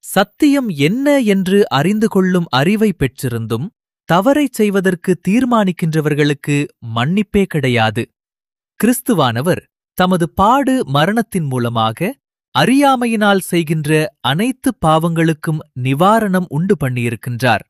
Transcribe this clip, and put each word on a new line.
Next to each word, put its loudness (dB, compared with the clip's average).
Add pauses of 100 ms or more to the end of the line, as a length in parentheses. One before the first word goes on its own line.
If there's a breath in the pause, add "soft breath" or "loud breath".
சத்தியம் 0 (100)
என்ன 0 (200)
என்று 2 (120)
அறிந்து 0
கொள்ளும் 0
அறிவை 2
பெற்றிருந்தும், -4 (420)
தவறைச் 2
செய்வதற்கு 0 (100)
தீர்மானிக்கின்றவர்களுக்கு 0 (360)
மன்னிப்பே 0
கிடையாது. -2 (760)
கிறிஸ்துவானவர் 0 (360)
தமது 2
பாடு 2 (100)
மரணத்தின் -2
மூலமாக -2 (400)
அறியாமையினால் 2
செய்கின்ற -2 (320)
அனைத்து -2 (120)
பாவங்களுக்கும் 0 (200)
நிவாரணம் 0
உண்டு 0
பண்ணியிருக்கின்றார். -2